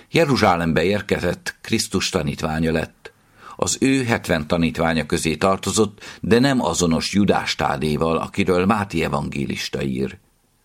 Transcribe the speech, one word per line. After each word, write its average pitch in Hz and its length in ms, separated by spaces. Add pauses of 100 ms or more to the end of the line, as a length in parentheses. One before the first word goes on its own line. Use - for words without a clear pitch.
(120)
Jeruzsálembe 95 720
érkezett, 90 800
Krisztus - 480
tanítványa 80 640
lett. - 400 (440)
Az - 240
ő 135 240
hetven 98 440
tanítványa 82 580
közé 78 300
tartozott, 98 680 (180)
de 104 180
nem 131 220
azonos 82 520
Judás 95 420
Tádéval, 76 640
akiről 92 480
Máté 101 380
evangélista 73 800
ír. 67 360 (480)